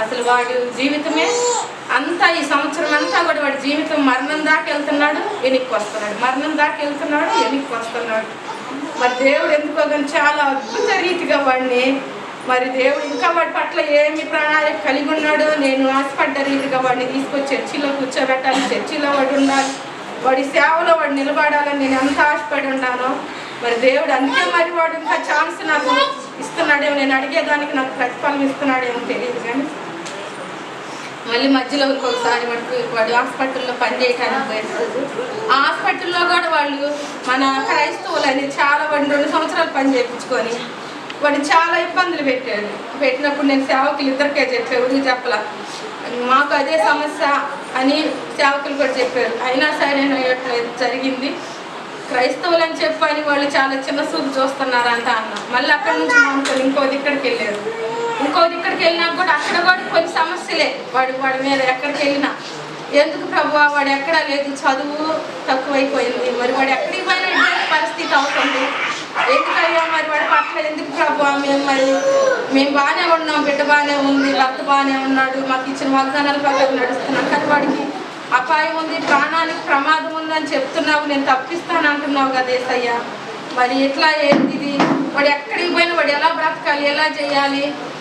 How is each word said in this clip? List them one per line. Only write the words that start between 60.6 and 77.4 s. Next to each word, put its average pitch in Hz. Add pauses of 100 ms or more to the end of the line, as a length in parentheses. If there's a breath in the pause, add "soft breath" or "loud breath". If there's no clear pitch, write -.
వాడు, 262
వాడి 262
మీద 269
ఎక్కడికి 277
వెళ్ళినా, 277 (560)
"ఎందుకు 285
ప్రభువా 294
వాడు 285
ఎక్కడా 285
లేదు, 285
చదువు 294 (380)
తక్కువైపోయింది, 262 (100)
మరి 247
వాడు 269
ఎక్కడికి 359
పోయినా 370
ఇదే 349
పరిస్థితి 320
అవుతుంది, 277 (680)
ఎందుకయ్యా 330
మరి 311
వాడి 302
పట్ల 311
ఎందుకు 302
ప్రభువా 294
మేము, 277
మరి 269 (680)
మేము 277
బాగానే 320
ఉన్నాం, 302
బిడ్డ 285
బాగానే 285
ఉంది, 277
భర్త 269
బాగానే 269
ఉన్నాడు, 269
మాకు 269
ఇచ్చిన 269
వాగ్దానాల 285
ప్రకారం 269
నడుస్తున్నాం, 262
కానీ 294